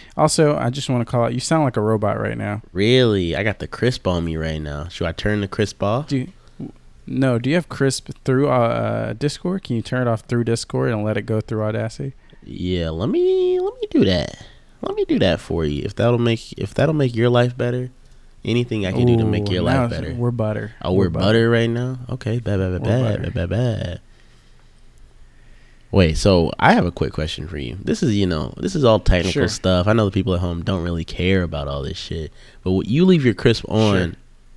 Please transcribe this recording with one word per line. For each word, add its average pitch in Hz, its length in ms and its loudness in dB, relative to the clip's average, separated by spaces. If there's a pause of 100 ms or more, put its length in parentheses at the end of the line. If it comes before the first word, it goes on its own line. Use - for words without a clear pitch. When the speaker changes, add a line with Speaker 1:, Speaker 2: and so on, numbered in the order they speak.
(160)
Speaker 1:
Also, 151 400 4
I 120 140 -2
just 135 180 -8
wanna 123 160 0
call 120 200 0
out, 120 100 0
you 123 60 -4
sound 160 240 2
like 127 120 0
a 107 60 0
robot 107 360 0
right 110 200 -4
now. 104 240 -6 (100)
Speaker 2:
Really? 101 640 4
I 90 60 -2
got 104 160 -2
the - 100 -8
crisp - 380 -2
on 87 180 0
me 82 140 -4
right 80 240 -4
now. 73 260 -8
Should - 200 -6
I 82 40 -4
turn 104 300 -2
the 98 60 -4
crisp - 340 -4
off? 113 260 -2
Speaker 1:
Do 143 80 -2
you, 131 160 -4 (260)
w-, - 140 -12 (340)
no, 131 320 0
do 123 120 -2
you 156 60 2
have 175 120 -2
crisp - 400 -2 (160)
through, 135 240 2
uh, 113 640 0
Discord? 175 520 -4
Can 123 120 -4
you 113 60 -2
turn 127 260 -2
it - 20 2
off 113 120 -2
through 120 220 -2
Discord 127 460 -2
and 107 140 -2
let 107 140 0
it 107 80 -6
go 110 160 -2
through 107 220 -4
Audacity? 110 500 -6 (300)
Speaker 2:
Yeah, 90 460 -2
let 82 200 -2
me, 359 500 2
let 392 140 -4
me 494 160 -8
do 294 160 2
that. - 360 -2 (380)
Let 403 160 -6
me 415 80 0
do 302 160 0
that - 180 2
for 82 280 -4
you. 73 180 -2
If 104 100 -6
that'll 117 240 2
make, 117 400 0
if - 160 -6
that'll 151 200 2
make 135 200 0
your 117 140 2
life 123 280 2
better, 123 340 -4 (540)
anything 117 420 0
I 92 60 -2
can 120 140 2
do 120 120 6
to 110 60 2
make 104 240 0
Speaker 1:
Ooh, 95 40 0
Speaker 2:
your 90 120 0
Speaker 1:
now 131 180 2
Speaker 2:
life 120 100 -2
Speaker 1:
it's, 80 80 -4
Speaker 2:
better. - 140 -6
Speaker 1:
we're 120 180 -2
butter. 107 400 -4 (100)
Speaker 2:
Oh, 90 100 -2
we're 95 120 4
Speaker 1:
We're 90 60 0
butter. 85 160 -2
Speaker 2:
butter 113 240 4
right 117 200 2
now? 123 280 -4 (100)
Okay, 123 320 -4
bad, 104 180 -2
bad, 95 140 0
bad, 90 100 -4
Speaker 1:
We're - 60 -2
Speaker 2:
bad, 120 140 2 (160)
Speaker 1:
butter. - 120 -4
Speaker 2:
bad, - 40 -10
bad, 87 160 -2
bad. 98 500 -2 (1900)
Wait, 80 260 4
so 92 420 4
I 143 140 6
have 226 140 4
a 85 40 0
quick - 220 -4
question 76 340 -6
for 78 120 -8
you. 62 240 -8
This - 200 -2
is, 117 140 2
you 101 100 2
know, 78 300 -2
this - 180 -4
is 156 80 0
all 110 160 6
technical 90 340 4 (100)
Speaker 1:
Sure. 87 60 2
Speaker 2:
stuff. 92 380 2
I 107 60 4
know 113 140 4
the 95 40 0
people 95 240 0
at 87 60 0
home 87 240 -2
don't 95 180 -2
really 85 220 -2
care 92 380 0
about 73 260 -4
all 69 140 -6
this 73 160 -8
shit. 80 340 -8 (320)
But 92 80 0
what, 92 160 2
you 147 160 4
leave 180 220 6
your 113 80 4
crisp - 340 2
on 98 440 2
Speaker 1:
Sure. - 40 -14 (400)